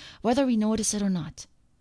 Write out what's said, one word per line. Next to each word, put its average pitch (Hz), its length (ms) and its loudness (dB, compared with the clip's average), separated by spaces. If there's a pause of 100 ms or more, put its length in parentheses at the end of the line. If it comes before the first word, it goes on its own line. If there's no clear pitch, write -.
(200)
whether 254 240 2
we 254 120 2
notice 214 360 0
it 208 80 -4
or 202 80 0
not. 180 380 -4 (340)